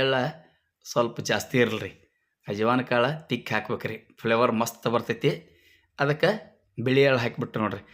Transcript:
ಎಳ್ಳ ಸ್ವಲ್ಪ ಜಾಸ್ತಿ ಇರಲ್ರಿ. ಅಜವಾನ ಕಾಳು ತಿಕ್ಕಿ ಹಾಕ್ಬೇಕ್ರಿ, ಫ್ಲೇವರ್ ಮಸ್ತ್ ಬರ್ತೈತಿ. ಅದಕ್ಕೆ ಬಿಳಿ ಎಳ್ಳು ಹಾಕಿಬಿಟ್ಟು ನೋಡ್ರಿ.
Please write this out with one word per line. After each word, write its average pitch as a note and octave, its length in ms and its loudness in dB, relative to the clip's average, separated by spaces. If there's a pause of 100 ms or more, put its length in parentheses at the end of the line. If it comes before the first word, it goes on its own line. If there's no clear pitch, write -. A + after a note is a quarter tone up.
ಎಳ್ಳ C3 120 2 (720)
ಸ್ವಲ್ಪ A#2 300 0 (140)
ಜಾಸ್ತಿ A2 280 -2
ಇರಲ್ರಿ. G#2+ 340 0 (540)
ಅಜವಾನ A2+ 360 0 (100)
ಕಾಳು A#2+ 180 2 (160)
ತಿಕ್ಕಿ A#2+ 280 -4
ಹಾಕ್ಬೇಕ್ರಿ, A2 440 -4 (200)
ಫ್ಲೇವರ್ A#2 360 2
ಮಸ್ತ್ A#2 340 -2
ಬರ್ತೈತಿ. A#2 440 0 (680)
ಅದಕ್ಕೆ D3 320 2 (480)
ಬಿಳಿ B2+ 240 4
ಎಳ್ಳು C3 200 4
ಹಾಕಿಬಿಟ್ಟು - 380 -6
ನೋಡ್ರಿ. G2 220 -2 (120)